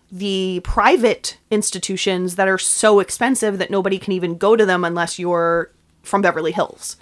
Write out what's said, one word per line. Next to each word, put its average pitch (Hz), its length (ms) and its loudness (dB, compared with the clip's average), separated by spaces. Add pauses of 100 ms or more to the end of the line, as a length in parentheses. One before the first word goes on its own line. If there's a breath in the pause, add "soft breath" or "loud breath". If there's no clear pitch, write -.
(120)
the 185 500 -4
private 233 760 2 (120)
institutions 185 880 -2
that 190 120 2
are 190 100 2
so 214 420 4
expensive 226 580 0
that 185 120 -4
nobody 196 280 0
can 196 140 -6
even 175 240 -2
go 208 200 4
to 214 100 4
them 180 180 2
unless 170 340 -2
you're 170 520 0 (320)
from 196 200 0
Beverly 165 300 0
Hills. - 500 -6